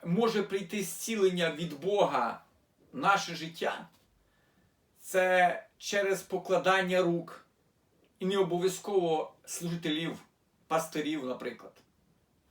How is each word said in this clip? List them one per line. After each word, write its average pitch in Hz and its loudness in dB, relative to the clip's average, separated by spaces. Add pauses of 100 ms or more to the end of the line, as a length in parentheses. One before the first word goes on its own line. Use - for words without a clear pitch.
може 214 2
прийти 196 -4
зцілення 180 0
від 147 -6
Бога 175 0 (480)
в 120 -12
наше 170 2
життя, - -6 (1120)
це 185 2 (120)
через 196 0
покладання 185 2
рук. 170 -2 (720)
І 185 -4
не 196 0
обов'язково 185 2 (120)
служителів, 165 -4 (480)
пастирів, 156 -2
наприклад. 123 -8 (800)